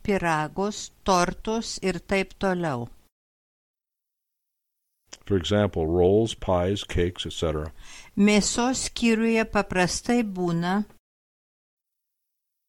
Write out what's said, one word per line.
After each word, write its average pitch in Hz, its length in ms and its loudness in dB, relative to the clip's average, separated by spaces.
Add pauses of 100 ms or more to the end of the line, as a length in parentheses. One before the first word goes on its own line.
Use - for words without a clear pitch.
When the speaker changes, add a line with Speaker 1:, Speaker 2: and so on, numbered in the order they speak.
Speaker 1:
pyragus, 170 880 -2 (140)
tortus 190 760 0
ir 185 120 0
taip 190 440 -2
toliau. 165 500 -2 (2250)
Speaker 2:
For 98 120 0
example, 95 500 0
rolls, 92 480 4
pies, 92 500 0
cakes, 87 400 -2
et 80 80 -8
cetera. 78 400 -4 (460)
Speaker 1:
Mėsos 208 720 2
skyriuje 226 600 2
paprastai 202 720 0
būna 180 600 -2 (1800)